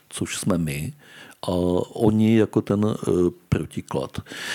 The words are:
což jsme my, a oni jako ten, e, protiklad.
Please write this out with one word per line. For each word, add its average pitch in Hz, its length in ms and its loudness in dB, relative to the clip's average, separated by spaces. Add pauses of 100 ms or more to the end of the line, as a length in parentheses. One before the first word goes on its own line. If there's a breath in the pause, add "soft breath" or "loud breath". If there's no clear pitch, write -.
což - 280 -6
jsme 92 200 0
my, 73 360 -4 (480 loud breath)
a - 100 -4 (420)
oni 110 440 4
jako 107 240 2
ten, 104 240 0
e, - 260 -2 (380)
protiklad. - 720 -6 (340 loud breath)